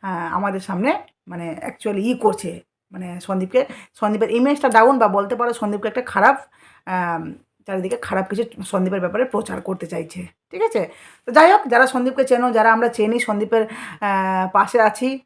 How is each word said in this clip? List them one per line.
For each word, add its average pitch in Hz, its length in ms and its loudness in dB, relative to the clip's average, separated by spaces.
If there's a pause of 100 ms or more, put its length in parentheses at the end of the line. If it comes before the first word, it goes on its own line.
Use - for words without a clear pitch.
আহ, 170 340 -6
আমাদের 190 240 -2
সামনে 202 440 -2 (240)
মানে 175 280 -10 (120)
actually 202 320 -6
ই 233 140 0
করছে, 208 480 -2 (300)
মানে 180 300 -12
সন্দীপকে, 190 440 0 (280)
সন্দীপের 214 380 -2
ইমেজটা 269 380 2
ডাউন 240 280 6
বা 226 100 4
বলতে 196 280 0
পারো 240 180 -2
সন্দীপকে 208 340 -6
একটা 247 140 -4
খারাপ, 247 360 2 (480)
আহ, 170 440 -4 (380)
চারিদিকে 190 300 -4
খারাপ 190 320 -4
কিছু 208 140 -4 (220)
সন্দীপের 185 340 -2
ব্যাপারে 190 260 -2
প্রচার 196 360 -6
করতে 185 260 -8
চাইছে, 175 380 -10 (260)
ঠিক 370 100 -6
আছে? 440 280 0 (360)
তো 247 60 -6
যাই 330 200 8
হোক, - 160 6
যারা 247 200 4
সন্দীপকে 254 360 0
চেনো, 247 280 2
যারা 226 220 4
আমরা 226 140 2
চিনি, 226 320 0
সন্দীপের, 220 480 0 (340)
আহ, 190 500 0
পাশে 202 300 2
আছি 254 440 0